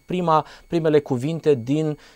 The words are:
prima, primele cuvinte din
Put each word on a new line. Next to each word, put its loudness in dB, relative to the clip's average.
prima, 0
primele 2
cuvinte -2
din -2